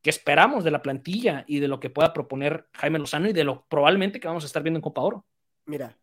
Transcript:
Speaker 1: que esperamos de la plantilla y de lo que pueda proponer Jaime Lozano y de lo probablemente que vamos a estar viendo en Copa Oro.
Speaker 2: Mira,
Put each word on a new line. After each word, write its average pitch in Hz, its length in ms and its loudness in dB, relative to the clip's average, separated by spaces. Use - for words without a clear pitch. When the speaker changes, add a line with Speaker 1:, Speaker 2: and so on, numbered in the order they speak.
Speaker 1:
que - 80 -2
esperamos 180 540 4
de 160 80 2
la 147 100 -2
plantilla 147 640 -2
y 147 120 -2
de 143 80 0
lo 139 120 -2
que 131 100 -8
pueda - 240 2
proponer 143 600 -4
Jaime 151 260 -2
Lozano 151 300 -2
y 220 40 0
de 165 100 2
lo 135 240 -4
probablemente 190 520 2
que - 80 -8
vamos 165 160 -6
a 147 40 -10
estar 151 140 -4
viendo 160 160 -2
en 151 60 -6
Copa 143 180 -6
Oro. 196 240 -2
Speaker 2:
Mira, 135 380 -10